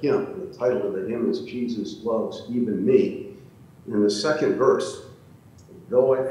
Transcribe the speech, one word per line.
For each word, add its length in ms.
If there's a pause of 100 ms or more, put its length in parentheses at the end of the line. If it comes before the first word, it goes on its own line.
hymn. 500
The 80
title 300
of 60
the 140
hymn 220
is 120
"Jesus 600
Loves 480
Even 340
Me." 520 (500)
In 160
the 80
second 460
verse, 500 (840)
"Though 240
I 180